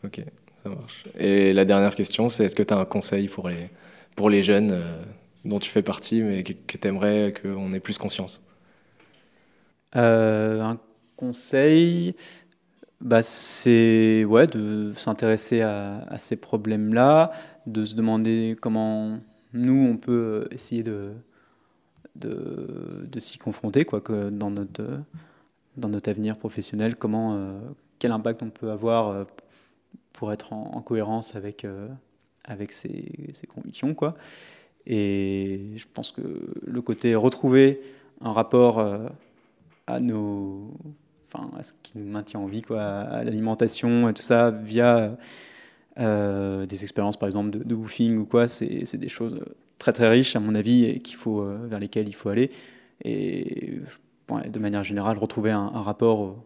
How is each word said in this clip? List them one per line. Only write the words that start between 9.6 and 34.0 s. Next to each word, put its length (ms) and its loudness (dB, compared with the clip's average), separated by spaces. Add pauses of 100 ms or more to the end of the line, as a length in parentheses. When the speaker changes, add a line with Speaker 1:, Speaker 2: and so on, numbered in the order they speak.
Speaker 2:
Euh, 680 4
un 180 -4 (380)
conseil, 1000 4 (840)
bah, 220 4
c'est, 1000 6
ouais, 220 8
de 480 -4
s'intéresser 680 2
à, 460 -4
à 120 -10
ces 160 -2
problèmes-là, 960 4 (340)
de 180 -4
se 120 -6
demander 680 0
comment 580 -2 (340)
nous, 360 4
on 80 0
peut, 460 -2
euh, 100 -10
essayer 300 -6
de, 280 -6 (1040)
de, 960 -10
de 80 -10
s'y 180 -8
confronter, 480 -2
quoi, 160 -4
que 280 -4
dans 220 -4
notre, 320 -8
euh, 140 -8 (800)
dans 120 -6
notre 200 -4
avenir 280 -4
professionnel, 580 -4
comment, 400 -2
euh, 240 -8 (380)
quel 140 0
impact 320 -4
on 80 -10
peut 200 -8
avoir, 380 0
euh, 140 -6 (880)
pour 180 -8
être 220 -10
en, 200 -12
en 80 -10
cohérence 540 -4
avec, 300 -12
euh, 220 -12 (580)
avec 260 -12
ses, 640 -10
ses 140 -20
convictions, 480 -6
quoi. 180 -4 (720)